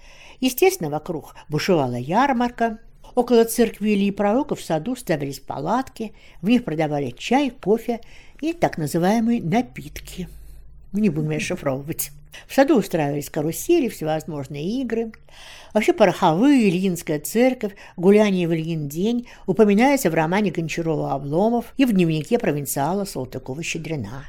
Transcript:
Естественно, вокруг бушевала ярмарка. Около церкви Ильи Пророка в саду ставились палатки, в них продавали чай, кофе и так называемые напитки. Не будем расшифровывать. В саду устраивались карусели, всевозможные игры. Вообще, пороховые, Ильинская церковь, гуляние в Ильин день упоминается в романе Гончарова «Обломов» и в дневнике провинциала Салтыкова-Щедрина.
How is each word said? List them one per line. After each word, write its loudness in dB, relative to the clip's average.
Естественно, 0
вокруг -8
бушевала 0
ярмарка. -2
Около 4
церкви 0
Ильи 2
Пророка 0
в -6
саду -4
ставились -4
палатки, -4
в -2
них 4
продавали -2
чай, 0
кофе -2
и -4
так -2
называемые 0
напитки. -6
Не 2
будем -2
расшифровывать. -4
В -16
саду 4
устраивались -2
карусели, 0
всевозможные -6
игры. -4
Вообще, 2
пороховые, 4
Ильинская 0
церковь, 0
гуляние 6
в 0
Ильин -2
день -2
упоминается 4
в 0
романе 2
Гончарова -2
«Обломов» -2
и 2
в 2
дневнике 2
провинциала -2
Салтыкова-Щедрина. -8